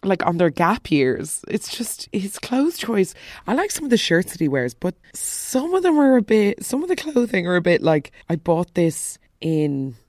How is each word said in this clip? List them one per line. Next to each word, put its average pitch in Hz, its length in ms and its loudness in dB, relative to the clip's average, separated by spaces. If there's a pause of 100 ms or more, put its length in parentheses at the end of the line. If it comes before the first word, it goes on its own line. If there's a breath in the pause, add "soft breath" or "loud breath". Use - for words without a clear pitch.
like, 190 240 0
on 175 120 0
their 175 120 4
gap 175 400 0
years. 139 580 0
It's - 280 -4
just - 360 -10
his 196 280 -6
clothes 277 380 -2
choice. 202 360 -2 (320 loud breath)
I 196 80 0
like 370 160 0
some - 140 -6
of 269 80 0
the 233 60 6
shirts 170 340 2
that - 100 -6
he 156 60 2
wears, 127 260 0
but - 220 -6 (180 soft breath)
some - 600 -4
of 370 100 0
them 320 160 4
are 269 180 6
a 233 60 4
bit, 208 400 2
some 269 200 -4
of 359 60 -6
the 359 60 2
clothing 240 520 -2
are 180 100 2
a 175 40 2
bit 175 220 2
like, 156 280 2 (180 soft breath)
"I 170 80 0
bought 170 380 -2
this - 440 -2 (220)
in 147 540 -2 (140)